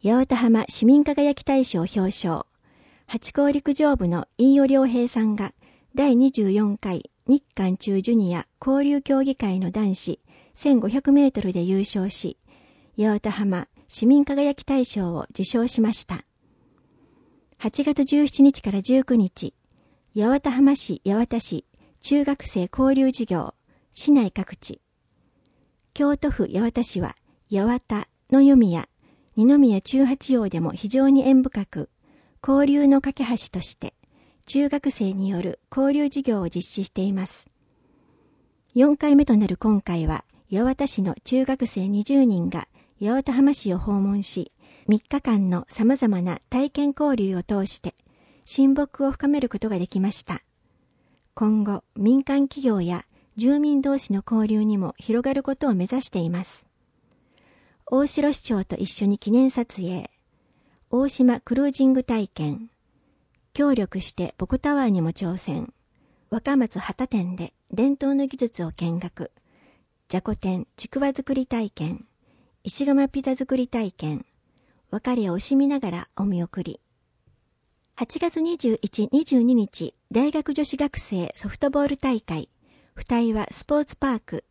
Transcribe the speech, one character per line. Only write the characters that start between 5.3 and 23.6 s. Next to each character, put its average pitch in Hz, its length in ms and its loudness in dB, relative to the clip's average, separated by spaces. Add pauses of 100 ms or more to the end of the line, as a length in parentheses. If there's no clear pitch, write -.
が 202 160 -6 (420)
第 269 220 4
二 262 160 6
十 202 180 0
四 208 280 0
回 - 320 -8 (160)
日 277 180 2 (100)
韓 185 220 -2
中 196 240 -2
ジ 233 120 -2
ュ - 20 2
ニ 190 200 2
ア 165 120 -6 (180)
交 277 240 2
流 285 140 0
競 269 200 0
技 269 140 -2
会 185 240 -2
の 185 100 -4
男 202 240 -2
子 - 260 -8 (340)
千 269 260 4
五 208 80 -2
百 277 240 0
メ 285 140 6
ー 262 40 4
ト 226 120 -6
ル 185 100 -2
で 175 100 -2
優 190 180 0
勝 202 300 -2
し、 - 280 -8 (580)
八 208 240 0
幡 208 120 -6
浜 190 360 -4 (180)
市 - 200 -2
民 285 180 6
輝 285 300 0
き - 100 -14
大 269 200 0
賞 180 300 -4
を - 160 -6
受 - 140 -6
賞 233 220 0
し - 140 -2
ま 220 120 2
し - 120 -6
た。 - 200 -10 (1300)
八 254 260 -4
月 285 200 0
十 294 220 2
七 - 160 2
日 277 180 6
か 202 100 -6
ら 196 120 -2
十 262 220 2
九 254 100 0
日、 - 400 -2 (600)
八 240 240 2
幡 277 120 -2
浜 277 220 6
市 - 300 -6
八 196 100 0
幡 233 260 -2
市 - 240 -8 (360)
中 285 240 0
学 277 180 -4
生 185 340 -4
交 262 180 4
流 262 180 4
事 226 140 -4
業、 160 280 -4 (380)